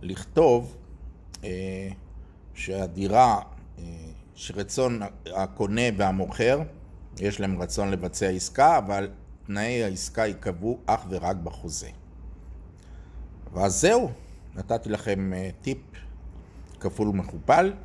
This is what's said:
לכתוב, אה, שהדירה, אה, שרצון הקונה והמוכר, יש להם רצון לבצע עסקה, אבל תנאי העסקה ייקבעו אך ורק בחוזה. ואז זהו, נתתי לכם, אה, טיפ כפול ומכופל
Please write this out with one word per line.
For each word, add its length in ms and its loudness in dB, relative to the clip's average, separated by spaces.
לכתוב, 720 4
אה, 460 -6
שהדירה, 880 4
אה, 40 -12
שרצון 680 -2
הקונה 460 0
והמוכר, 640 2
יש 200 -2
להם 220 0
רצון 300 -2
לבצע 360 -2
עסקה, 500 4
אבל 320 0
תנאי 380 -2
העסקה 440 0
ייקבעו 580 -4
אך 240 2
ורק 260 0
בחוזה. 540 -8
ואז 280 2
זהו, 300 6
נתתי 340 -2
לכם, 440 0
אה, 160 -4
טיפ 160 -4
כפול 280 0
ומכופל 640 4